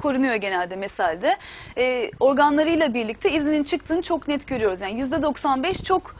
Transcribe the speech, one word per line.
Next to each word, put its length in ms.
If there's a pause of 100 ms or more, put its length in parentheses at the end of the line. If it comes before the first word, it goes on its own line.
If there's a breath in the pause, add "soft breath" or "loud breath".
korunuyor 320
genelde 420
meselde. 600 (400 loud breath)
E, 340 (100)
organlarıyla 760
birlikte 380
izinin 300
çıktığını 400
çok 260
net 180
görüyoruz. 340
Yani 200
yüzde 220
doksan 400
beş 220
çok, 360